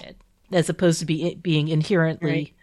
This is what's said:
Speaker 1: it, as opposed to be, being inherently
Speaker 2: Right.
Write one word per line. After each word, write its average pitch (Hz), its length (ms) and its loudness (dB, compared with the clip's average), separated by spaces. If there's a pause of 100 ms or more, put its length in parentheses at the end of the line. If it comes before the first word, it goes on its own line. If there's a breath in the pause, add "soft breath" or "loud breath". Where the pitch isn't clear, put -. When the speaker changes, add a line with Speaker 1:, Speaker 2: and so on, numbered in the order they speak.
Speaker 1:
it, - 140 -20 (340)
as 180 180 2
opposed 170 300 2
to 160 60 -6
be, 160 300 -2
being 156 340 0
inherently 160 600 0
Speaker 2:
Right. 147 340 -2